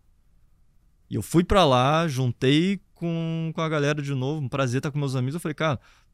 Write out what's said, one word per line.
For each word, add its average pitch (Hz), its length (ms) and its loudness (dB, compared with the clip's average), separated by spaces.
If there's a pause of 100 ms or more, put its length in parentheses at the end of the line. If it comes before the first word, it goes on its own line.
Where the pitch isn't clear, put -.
(1120)
E 120 40 -6
eu 110 80 -4
fui 160 200 2
pra 185 220 4
lá, 143 420 4
juntei 143 760 0 (140)
com, 165 600 -4
com - 80 -6
a 160 60 -2
galera 151 340 0
de 139 120 -4
novo, 143 280 -2
um 127 60 -4
prazer 135 320 0
estar 151 100 -4
com 139 80 -6
meus 139 180 -2
amigos. 131 180 -2
Eu 175 60 -8
falei, 156 140 -6
"Cara, 156 260 -2 (340)